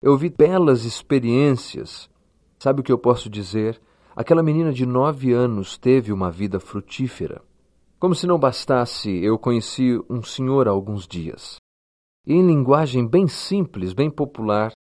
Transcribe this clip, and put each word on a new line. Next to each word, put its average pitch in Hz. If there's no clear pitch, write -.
Eu 143
ouvi 143
belas 151
experiências. 123
Sabe 135
o -
que 120
eu 123
posso 120
dizer? 104
Aquela 165
menina 156
de 127
nove 131
anos 120
teve 127
uma 95
vida 95
frutífera. -
Como 185
se -
não 175
bastasse, 127
eu 110
conheci 120
um 120
senhor 131
há 104
alguns 98
dias. -
E 143
em 180
linguagem 139
bem 170
simples, 120
bem 143
popular 110